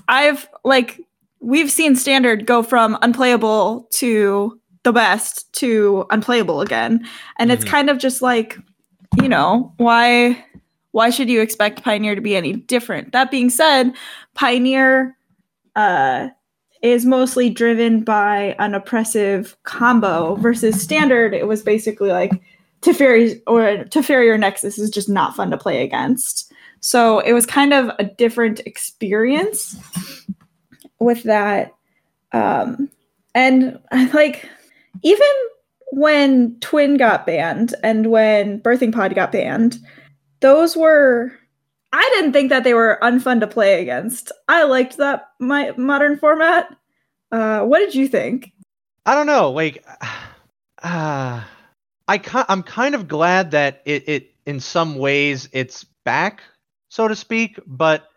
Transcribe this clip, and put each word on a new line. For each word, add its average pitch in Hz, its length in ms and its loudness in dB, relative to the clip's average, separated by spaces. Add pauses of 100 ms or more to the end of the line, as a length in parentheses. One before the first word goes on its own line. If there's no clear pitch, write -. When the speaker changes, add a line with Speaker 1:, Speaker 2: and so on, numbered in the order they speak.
Speaker 1:
I've, 285 400 0 (160)
like, 254 360 0 (400)
we've 277 300 0
seen 311 240 2
Standard 247 520 0
go 240 160 2
from 226 400 0
unplayable 233 920 0
to 214 680 -2 (260)
the 247 80 2
best 214 600 -2
to 208 560 0
unplayable 220 520 -2
again. 208 440 -2 (320)
And 233 140 2
it's 233 120 0
Speaker 2:
Mm-hmm. - 60 -8
Speaker 1:
kind 285 200 2
of 269 80 0
just 262 240 -4
like, 233 360 -2 (600)
you 269 80 -4
know, 196 480 0
why, 240 680 2 (500)
why 226 180 2
should 240 180 -2
you 240 120 2
expect 214 420 -2
Pioneer 214 320 -2
to 196 60 -6
be 202 160 -2
any 175 180 -4
different? 233 580 -6
That 262 180 0
being 247 200 0
said, 262 420 2 (420)
Pioneer, 262 840 0 (600)
uh, 165 520 0 (540)
is 240 240 2
mostly 254 420 2
driven 226 560 2
by 208 540 0
an 208 160 -2
oppressive 202 880 -4
combo 196 720 0
versus 226 460 0
Standard. 254 500 2
It 196 160 -4
was 214 140 -4
basically 214 480 -2
like 185 320 -2 (400)
Teferi's, 233 640 4
or 226 400 2
Teferi 254 420 2
or 220 80 4
Nexus 202 420 -4
is 214 120 -4
just 202 180 -6
not 196 260 -2
fun - 160 -6
to - 60 -2
play 139 260 -4
against. - 680 -4 (280)
So 226 400 2
it - 120 0
was 240 140 2
kind 285 260 2
of 254 260 2
a 202 60 -4
different 226 600 -2
experience 247 1120 -4 (1200)
with 233 240 0
that. 208 520 -2 (580)
Um, 113 580 -2 (440)
and, 262 460 2 (320)
like, 302 340 0 (560)
even 427 240 4 (640)
when 269 680 2
Twin 285 380 2
got 220 260 2
banned 165 580 -2
and 220 280 0
when 214 500 2
Birthing 240 320 0
Pod 196 220 -4
got 190 180 -2
banned, 220 460 -2 (640)
those 311 360 4
were, 277 560 4 (600)
I 415 240 2
didn't 320 160 0
think 269 180 2
that 262 140 2
they 247 100 4
were 226 280 4
unfun 247 380 2
to 214 60 0
play 196 340 2
against. 180 500 -8 (180)
I 330 160 4
liked 254 340 0
that 277 300 -4 (100)
my, 277 380 -4
Modern 285 420 0
format. 320 560 0 (580)
Uh, 220 300 -2
what 262 160 4
did 381 160 0
you 269 140 0
think? 220 440 -6 (540)
Speaker 2:
I 240 80 4
don't 294 120 0
know. 233 240 2
Like, 147 420 -4
<sighs> - 920 -18
uh, 143 600 -6 (680)
I 202 100 0
ki-, 247 300 -4
I'm 190 140 0
kind 269 320 -4
of 196 140 -10
glad 170 440 0
that 143 320 -2
it, 147 240 -6
it, 139 260 -8 (120)
in 143 140 -8
some 160 360 -4
ways, 139 560 -2
it's 127 320 -8 (200)
back, 160 380 -4 (480)
so 226 180 -2
to 214 80 -4
speak. 226 500 -6
But, 151 500 -2